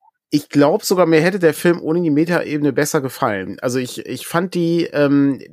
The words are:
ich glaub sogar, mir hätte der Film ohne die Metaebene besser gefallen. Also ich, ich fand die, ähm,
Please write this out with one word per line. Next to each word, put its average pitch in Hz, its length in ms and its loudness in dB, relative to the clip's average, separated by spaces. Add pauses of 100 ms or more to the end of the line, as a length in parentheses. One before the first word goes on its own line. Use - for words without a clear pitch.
(300)
ich 147 200 -2
glaub 147 340 2
sogar, 180 220 2
mir 160 160 4
hätte 185 180 0
der 160 140 4
Film 175 280 0
ohne 165 200 0
die 165 80 0
Metaebene 147 640 0
besser 147 280 0
gefallen. 101 580 -4
Also 127 200 -2
ich, - 260 -8
ich - 220 -10
fand 180 260 -2
die, 170 320 0
ähm, 143 560 2 (120)